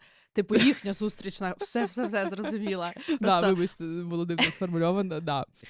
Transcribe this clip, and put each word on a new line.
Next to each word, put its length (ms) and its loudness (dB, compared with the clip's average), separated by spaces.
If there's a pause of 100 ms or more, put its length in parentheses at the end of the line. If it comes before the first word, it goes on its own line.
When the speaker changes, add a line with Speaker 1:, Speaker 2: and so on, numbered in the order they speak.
(340)
Speaker 1:
Типу, 220 2
їхня 380 4
зустріч 480 -6
на-, 160 -4
все, 280 -2
все, 200 -4
все, 240 0
зрозуміла. 680 -4
Speaker 2:
<laughs> 140 -8
Да, 80 0
Speaker 1:
Просто 380 4
Speaker 2:
вибачте, 300 -2
було 400 -4
дивно 180 0
сформульовано, 760 0
да. 260 -2 (240)